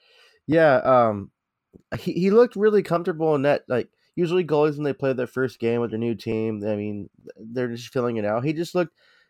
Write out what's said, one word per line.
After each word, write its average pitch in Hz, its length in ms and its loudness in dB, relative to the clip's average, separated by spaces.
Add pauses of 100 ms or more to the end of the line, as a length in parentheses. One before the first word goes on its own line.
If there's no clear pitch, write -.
(460)
yeah, 151 300 6
um, 117 560 2 (640)
he, - 160 -6
he 190 160 0
looked 226 260 4
really 208 280 4
comfortable 165 500 -2
in 143 80 0
net. 143 260 2
Like, 123 220 -2 (260)
usually 175 280 0
goalies, 151 320 2
when 147 80 -6
they 143 80 0
play 135 220 -2
their 123 140 -4
first 127 320 -4
game 117 200 0
with 117 120 -4
their 110 80 -6
new 117 140 -2
team, 110 540 -4
I 107 80 -2
mean, 104 340 -8 (280)
they're 120 320 -6
just 117 240 -12
filling 120 240 -2
it 104 80 -4
out. 110 180 -2
He 151 80 -2
just 160 240 -6
looked, 175 180 -2 (360)